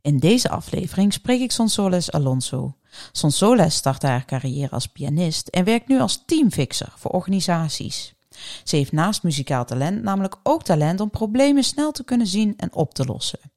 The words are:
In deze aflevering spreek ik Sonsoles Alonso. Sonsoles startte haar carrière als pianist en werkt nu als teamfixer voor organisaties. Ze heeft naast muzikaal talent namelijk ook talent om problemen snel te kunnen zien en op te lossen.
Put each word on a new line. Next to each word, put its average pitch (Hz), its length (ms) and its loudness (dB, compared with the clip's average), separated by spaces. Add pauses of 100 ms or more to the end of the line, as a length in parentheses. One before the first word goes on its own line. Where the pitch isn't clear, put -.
In 147 160 2
deze 185 320 4
aflevering 185 640 -2
spreek 247 280 0
ik 254 100 -2
Sonsoles 196 600 0
Alonso. 131 640 -2 (360)
Sonsoles 185 640 4
startte - 320 -2
haar 127 180 0
carrière 135 460 -4
als - 160 -6
pianist 156 600 -4
en 180 160 0
werkt 226 240 0
nu 262 120 2
als 233 260 -2
teamfixer 240 720 0
voor - 160 -8
organisaties. 175 1040 -2 (480)
Ze - 120 -2
heeft 139 160 2
naast 170 320 0
muzikaal 135 420 0
talent 165 380 -2
namelijk 196 400 -2
ook 311 200 2
talent 160 360 2
om 214 100 -2
problemen 262 540 2
snel 302 280 0
te 277 120 -10
kunnen 240 240 0
zien 208 300 0
en - 160 -6
op - 200 -2
te 135 120 -2
lossen. - 340 -6 (180)